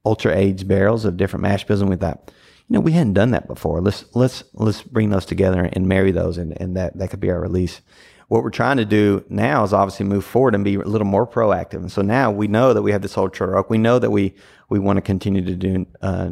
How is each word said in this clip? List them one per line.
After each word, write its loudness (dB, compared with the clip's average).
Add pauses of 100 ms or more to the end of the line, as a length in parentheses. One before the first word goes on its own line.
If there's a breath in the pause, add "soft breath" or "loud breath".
ultra 0
aged 0
barrels 2
of -2
different -2
mash -2
bills, 0
and 2
we 2
thought, -6 (380 loud breath)
you 0
know, 2
we 2
hadn't 2
done 4
that -2
before. -4
Let's, -2 (100)
let's, 0
let's -2
bring 0
those 0
together 0
and 0
marry 4
those, -2
and, -10
and -6
that, -6
that -6
could -10
be -2
our -2
release. -4 (460 soft breath)
What 2
we're -4
trying 0
to 0
do 2
now 0
is 0
obviously 0
move -2
forward 2
and -2
be 0
a -2
little -2
more 2
proactive. -2
And -10
so -2
now 2
we -2
know 4
that 2
we 0
have -2
this -6
Old -2
Charter -2
oak. 0
We 2
know 4
that 0
we, 0 (340 soft breath)
we 0
wanna 2
continue -2
to -4
do, -2 (160)
uh, -4